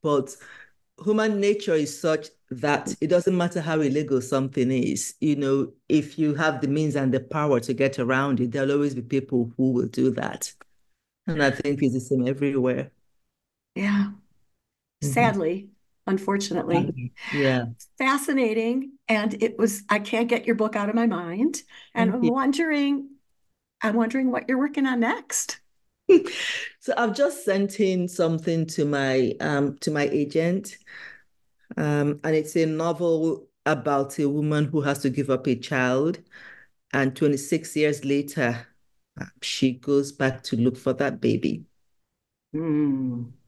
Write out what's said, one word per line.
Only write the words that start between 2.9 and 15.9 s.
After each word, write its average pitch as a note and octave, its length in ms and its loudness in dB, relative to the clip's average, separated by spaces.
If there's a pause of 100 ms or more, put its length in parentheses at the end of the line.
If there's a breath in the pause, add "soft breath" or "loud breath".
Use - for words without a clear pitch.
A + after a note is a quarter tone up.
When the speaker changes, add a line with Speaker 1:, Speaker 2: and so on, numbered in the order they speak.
Speaker 1:
it D3+ 60 -2
doesn't F3+ 300 2
matter F3 240 0
how D#3 200 0
illegal C3+ 400 0
something C3+ 520 0
is. - 480 -2
You D3+ 160 2
know, C3+ 360 0 (160)
if D3+ 300 0
you D3+ 160 2
have D3+ 260 0
the C#3+ 80 -2
means D3 280 0
and C3 180 2
the C3 60 2
power D3 400 2
to B2 140 -4
get C3+ 260 0
around C3 400 2
it, A#2+ 100 0
there'll C#3 220 0
always C#3+ 240 0
be A#2+ 60 -8
people B2+ 540 -2
who C3 140 2
will A#2+ 180 0
do B2+ 240 0
that. - 400 -6 (760)
And D#3 140 -2
I C#3 100 4
think C#3+ 300 -2
it's B2+ 120 2
the B2+ 60 -2
same B2+ 260 0
everywhere. C3+ 640 0 (880)
Speaker 2:
Yeah. G3+ 340 0 (920)
Speaker 1:
Mm-hmm. D3 100 -2
Speaker 2:
Sadly, G3 580 0 (380)